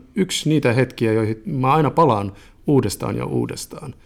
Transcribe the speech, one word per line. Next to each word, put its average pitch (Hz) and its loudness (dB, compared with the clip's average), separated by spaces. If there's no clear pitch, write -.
yksi 180 -2
niitä 143 2
hetkiä, 117 0
joihin 110 0
mä 135 0
aina 151 2
palaan 107 2
uudestaan 117 0
ja - -4
uudestaan. - -6